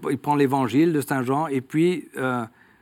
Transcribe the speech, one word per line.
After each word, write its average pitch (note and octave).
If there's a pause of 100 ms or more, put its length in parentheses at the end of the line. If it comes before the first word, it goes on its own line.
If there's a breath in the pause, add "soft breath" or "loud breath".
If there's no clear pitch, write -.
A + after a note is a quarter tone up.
(100)
il C3
prend D3
l'Évangile C#3
de D3
Saint C3
Jean, C3+
et C3+
puis, E3
euh, B2+ (380 soft breath)